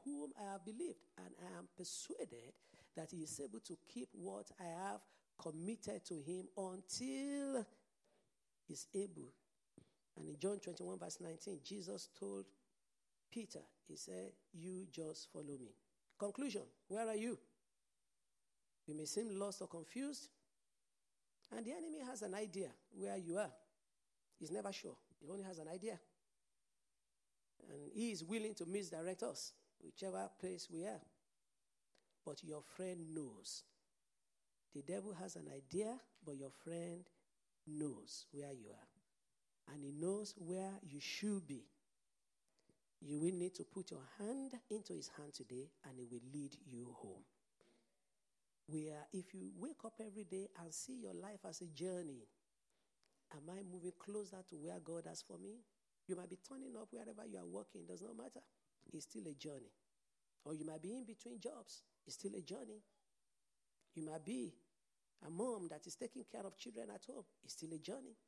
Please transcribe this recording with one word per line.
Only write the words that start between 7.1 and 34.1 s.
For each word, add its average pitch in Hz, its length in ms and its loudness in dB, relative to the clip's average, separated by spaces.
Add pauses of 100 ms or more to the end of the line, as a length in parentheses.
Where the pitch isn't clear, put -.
he's 147 280 -4
able." 170 380 2 (840)
And 156 120 -2
in 147 100 -4
John 196 200 6
twenty-one, 180 400 -2
verse 175 220 -2
nineteen, 165 420 -2
Jesus 190 460 -2 (100)
told 196 280 0 (840)
Peter, 202 320 -2 (240)
he 160 100 -6
said, 185 360 -2 (200)
"You 185 380 -2
just 160 400 -2
follow 143 280 -2
me." 113 180 -8 (420)
Conclusion, 202 440 4 (260)
where 214 180 6
are 220 80 6
you? 220 240 6 (1500)
You 151 80 -2
may 156 100 2
seem 202 340 4
lost 202 240 2
or - 60 0
confused, 254 600 0 (1200)
and 226 120 2
the 220 60 2
enemy 311 300 0
has 247 220 -2
an 190 120 2
idea 190 380 2 (180)
where 196 260 2
you 170 220 4
are. 208 140 4 (880)
He's 156 100 -2
never 196 220 2
sure. 143 240 -4 (240)
He 143 80 -8
only 196 160 0
has 185 160 -2
an 151 80 -4
idea. 185 320 0 (1700)
And 147 220 -6
he 233 180 6
is 165 140 2
willing 214 300 4
to 170 120 0
misdirect 175 560 2
us, - 300 2 (320)
whichever 190 440 2 (120)
place 185 280 0
we 170 160 2
are. 214 160 0 (1200)
But 147 180 -4
your 151 200 -2
friend 175 520 -2
knows. 123 480 -2 (1120)